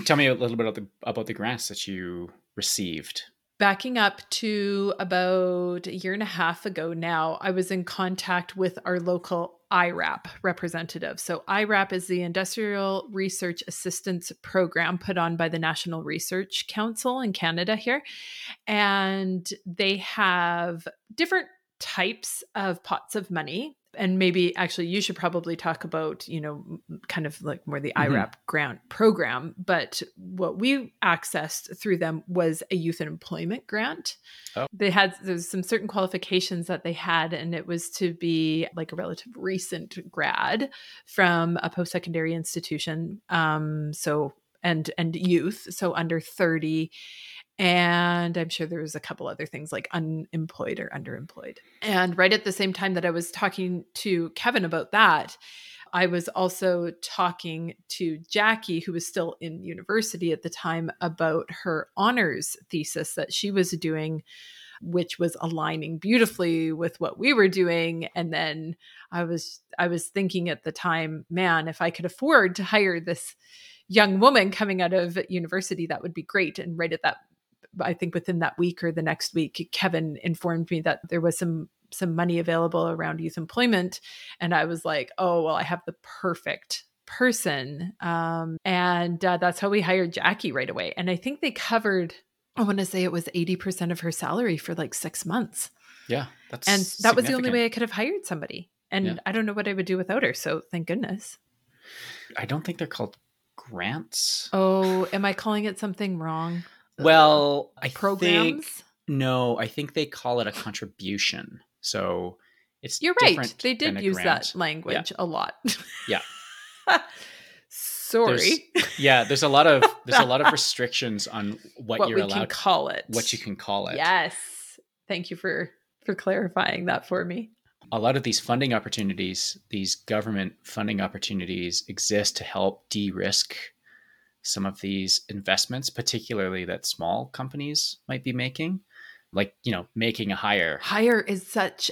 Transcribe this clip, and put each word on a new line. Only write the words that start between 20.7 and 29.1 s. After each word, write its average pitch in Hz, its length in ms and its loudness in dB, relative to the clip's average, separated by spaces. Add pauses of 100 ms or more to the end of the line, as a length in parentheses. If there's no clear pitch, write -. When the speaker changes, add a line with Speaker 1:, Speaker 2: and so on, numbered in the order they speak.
Speaker 2:
different 339 340 0 (320)
types - 640 -4 (120)
of 196 280 -4
pots - 320 -6
of 196 160 -6
money. 180 440 -6 (200)
And 185 220 2
maybe 180 380 4
actually 175 320 -2
you 190 140 0
should 190 140 -4
probably 170 400 -2
talk 165 280 -4
about, 160 440 -6
you 160 140 -6
know, 151 240 -10 (240)
m-, 156 180 -12
kind 156 200 -4
of, 147 160 -10
like, - 240 -8
more 143 120 -6
the 143 100 -4
Speaker 1:
Mm-hmm. 143 240 2
Speaker 2:
I - 20 4
rap 107 220 0 (100)
grant 143 320 -2 (100)
program. 165 640 2